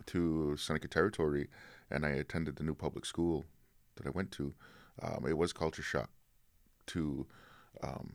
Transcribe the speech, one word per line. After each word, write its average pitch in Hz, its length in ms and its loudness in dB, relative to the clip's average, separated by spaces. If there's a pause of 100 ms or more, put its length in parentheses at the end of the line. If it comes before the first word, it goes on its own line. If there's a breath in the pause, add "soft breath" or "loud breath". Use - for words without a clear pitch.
to 80 500 2
Seneca 78 300 0
Territory 80 600 4 (420 loud breath)
and 76 160 0
I 73 40 4
attended 73 480 -2
the 73 60 -6
new 78 120 0
public - 300 -4
school 82 400 0 (500)
that - 100 -10
I 67 60 -4
went 92 220 -2
to, 71 200 -4 (480 soft breath)
um, 80 260 -4
it 78 100 4
was 85 160 4
culture 80 280 -2
shock - 280 -2 (800)
to, 71 380 -2 (560 soft breath)
um, - 340 -6